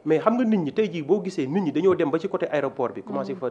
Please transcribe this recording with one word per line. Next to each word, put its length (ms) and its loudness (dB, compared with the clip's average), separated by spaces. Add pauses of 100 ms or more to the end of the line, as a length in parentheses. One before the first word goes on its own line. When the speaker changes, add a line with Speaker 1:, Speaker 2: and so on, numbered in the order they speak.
Speaker 1:
Mais 140 2
xam 180 6
nga 80 2
nit 140 4
ñi 140 -2
tey 200 0
jii 100 -6
boo 220 2
gisee 220 -4
nit 160 0
ñi 100 -2
dañoo 220 4
dem 160 0
ba 80 0
ci 100 -4
côté 220 -4
aéroport 420 -2
bi, 100 -12
commencé 300 -6
Speaker 2:
Mhm. 80 -10
Speaker 1:
fa 100 -4